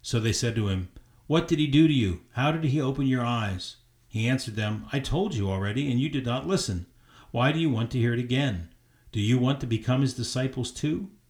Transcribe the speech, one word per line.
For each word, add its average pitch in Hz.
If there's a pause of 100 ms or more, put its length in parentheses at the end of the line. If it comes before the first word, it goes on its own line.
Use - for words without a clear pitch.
So -
they 110
said 117
to 107
him, 95 (360)
"What 165
did 165
he 151
do 151
to 156
you? 101 (120)
How 139
did 160
he 143
open 139
your 127
eyes?" 107 (300)
He 110
answered 127
them, 107
"I 127
told 175
you 101
already, 104
and 120
you 147
did 139
not 131
listen. 104 (460)
Why 123
do 156
you 160
want 120
to 131
hear 117
it 117
again? 123 (420)
Do 107
you 113
want 135
to 127
become 127
his 135
disciples 127
too?" 165 (200)